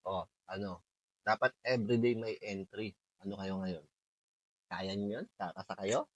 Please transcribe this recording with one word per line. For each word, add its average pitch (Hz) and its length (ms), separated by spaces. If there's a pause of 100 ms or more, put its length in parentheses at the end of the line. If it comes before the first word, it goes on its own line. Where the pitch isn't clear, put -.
O, 95 160 (240)
ano, 95 400 (400)
dapat 110 240 (160)
everyday 120 480
may 110 320
entry. 101 480 (320)
Ano 101 160
kayo 95 160
ngayon? 90 280 (840)
Kaya 95 240
nyo 101 140 (100)
yun? - 160
Kakasa 92 480
kayo? 117 340